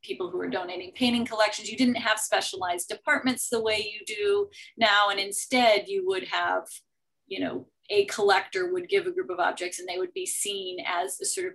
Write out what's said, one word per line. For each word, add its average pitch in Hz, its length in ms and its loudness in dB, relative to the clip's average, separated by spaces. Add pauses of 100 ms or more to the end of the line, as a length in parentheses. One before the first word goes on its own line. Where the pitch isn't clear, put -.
people 180 300 -6
who 180 80 -4
were 175 100 -4
donating 180 460 -6
painting 240 280 2
collections. 214 460 0
You 220 80 -8
didn't 247 200 4
have 214 200 2
specialized 180 720 -2
departments 254 580 0
the 226 140 0
way 220 160 2
you 208 300 -6
do 202 420 0 (260)
now. 208 340 6
And 196 100 0
instead 202 680 4
you 196 200 -2
would 185 220 0
have, 175 340 0 (640)
you 190 120 -8
know, - 280 -6 (240)
a 202 140 4
collector 190 680 2
would 180 160 -4
give 190 160 2
a 180 60 -2
group 180 180 -4
of 180 100 -6
objects 175 400 -2
and - 80 -12
they 180 120 -6
would 180 140 -4
be 185 120 -6
seen 190 580 -6
as 180 360 -4
the 196 80 -4
sort 180 180 -4
of 185 100 -6